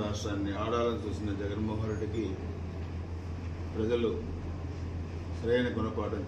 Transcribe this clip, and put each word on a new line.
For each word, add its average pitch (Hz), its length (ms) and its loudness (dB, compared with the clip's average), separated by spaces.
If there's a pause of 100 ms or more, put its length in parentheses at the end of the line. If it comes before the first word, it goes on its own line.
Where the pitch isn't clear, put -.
రాష్ట్రాన్ని 101 500 0 (120)
ఆడాలని 117 400 4
చూసిన 104 360 0
జగన్మోహన్ 107 520 0
రెడ్డికి 107 320 0 (1500)
ప్రజలు 113 340 4 (1300)
సరైన 120 400 4
గుణపాఠం 107 480 0